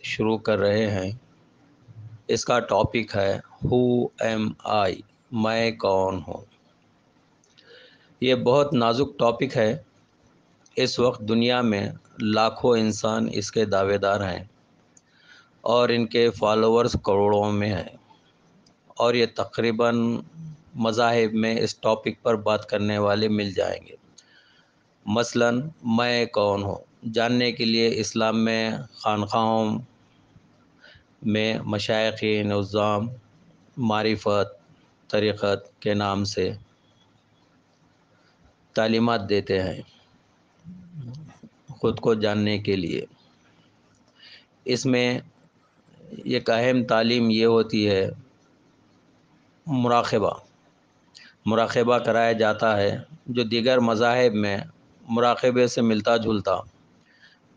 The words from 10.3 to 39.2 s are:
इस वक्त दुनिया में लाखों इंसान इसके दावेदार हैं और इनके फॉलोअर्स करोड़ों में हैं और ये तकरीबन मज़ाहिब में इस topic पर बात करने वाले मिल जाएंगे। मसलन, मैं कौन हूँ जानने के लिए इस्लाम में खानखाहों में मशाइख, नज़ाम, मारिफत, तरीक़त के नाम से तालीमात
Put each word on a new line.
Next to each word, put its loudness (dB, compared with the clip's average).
इस 0
वक्त 0
दुनिया 0
में -2
लाखों 2
इंसान 0
इसके -2
दावेदार 0
हैं -6
और 4
इनके 2
फॉलोअर्स 2
करोड़ों 2
में 0
हैं -6
और 2
ये 2
तकरीबन 0
मज़ाहिब 2
में 0
इस -2
topic -2
पर 2
बात -2
करने -2
वाले 2
मिल -2
जाएंगे। -6
मसलन, 0
मैं 0
कौन 0
हूँ -6
जानने 0
के -4
लिए 2
इस्लाम -2
में -2
खानखाहों -2
में 0
मशाइख, -2
नज़ाम, 0
मारिफत, 0
तरीक़त -2
के 0
नाम 0
से -4
तालीमात 2